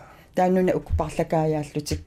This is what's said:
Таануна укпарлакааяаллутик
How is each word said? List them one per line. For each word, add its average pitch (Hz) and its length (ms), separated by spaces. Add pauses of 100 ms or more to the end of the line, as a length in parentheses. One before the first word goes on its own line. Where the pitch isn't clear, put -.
(360)
Таануна 185 400
укпарлакааяаллутик 156 1300